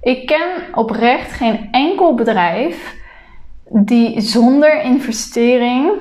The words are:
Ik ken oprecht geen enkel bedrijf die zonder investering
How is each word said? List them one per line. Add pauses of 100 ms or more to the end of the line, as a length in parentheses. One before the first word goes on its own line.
Ik
ken (260)
oprecht
geen
enkel
bedrijf (720)
die
zonder
investering